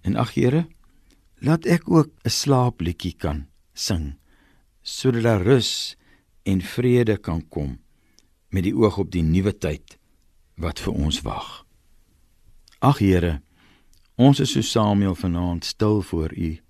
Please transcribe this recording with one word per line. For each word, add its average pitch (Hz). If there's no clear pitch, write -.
En 101
ag, 113
Here, 135
laat 160
ek 170
ook 156
'n 113
slaapliedjie 120
kan 73
sing, 76
sodat 120
daar 110
rus -
en 95
vrede 120
kan 85
kom 69
met 95
die 90
oog 107
op 90
die 90
nuwe 92
tyd -
wat 80
vir -
ons 73
wag. -
Ag, 139
Here, 87
ons 139
is 135
so -
Samuel 104
vanaand 87
stil 107
voor 80
u. 80